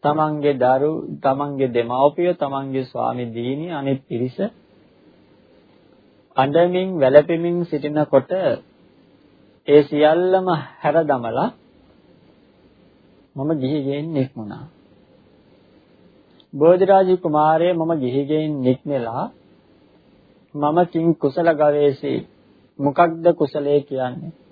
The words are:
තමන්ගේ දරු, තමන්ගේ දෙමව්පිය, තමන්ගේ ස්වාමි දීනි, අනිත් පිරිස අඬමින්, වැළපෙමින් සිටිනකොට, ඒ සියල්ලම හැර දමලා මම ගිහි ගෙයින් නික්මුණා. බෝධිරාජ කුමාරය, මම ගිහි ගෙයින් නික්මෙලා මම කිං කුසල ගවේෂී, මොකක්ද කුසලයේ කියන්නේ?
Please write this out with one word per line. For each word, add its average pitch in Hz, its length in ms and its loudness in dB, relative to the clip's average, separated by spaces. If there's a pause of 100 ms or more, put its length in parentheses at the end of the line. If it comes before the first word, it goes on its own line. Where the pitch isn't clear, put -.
තමන්ගේ 147 500 0
දරු, 131 380 2 (240)
තමන්ගේ 139 560 -2
දෙමව්පිය, 135 640 0
තමන්ගේ 135 500 -6
ස්වාමි 123 420 -6
දීනි, 123 440 -8
අනිත් 139 340 -4
පිරිස 127 340 -8 (2000)
අඬමින්, 175 520 2 (100)
වැළපෙමින් 165 680 4
සිටිනකොට, 147 640 -2 (1400)
ඒ 147 140 8
සියල්ලම 170 640 2 (300)
හැර 151 280 -2
දමලා 131 440 -2 (1900)
මම 139 160 -4
ගිහි 143 280 -2
ගෙයින් 143 300 -6
නික්මුණා. 131 560 -6 (1900)
බෝධිරාජ 185 640 4
කුමාරය, 160 560 2
මම 165 240 -2
ගිහි 135 300 -2
ගෙයින් 151 340 -2
නික්මෙලා 127 720 -2 (1200)
මම 151 300 0
කිං 170 280 0
කුසල 165 380 0
ගවේෂී, 147 760 0 (520)
මොකක්ද 165 540 2
කුසලයේ 147 500 0
කියන්නේ? 131 500 -8 (200)